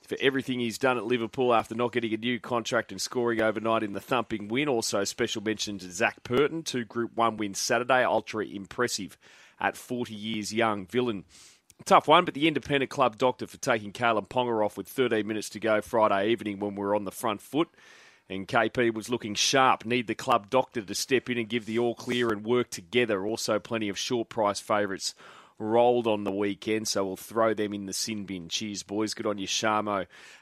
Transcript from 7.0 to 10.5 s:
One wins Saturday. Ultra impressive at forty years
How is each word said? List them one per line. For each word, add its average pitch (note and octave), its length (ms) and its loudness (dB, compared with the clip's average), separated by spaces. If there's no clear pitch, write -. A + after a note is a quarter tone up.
One A2+ 220 2
wins G#2 240 -4
Saturday. B2 420 2
Ultra G#2+ 420 0
impressive F#2+ 720 -4
at G2 160 0
forty A#2+ 380 -6
years G#2+ 380 -6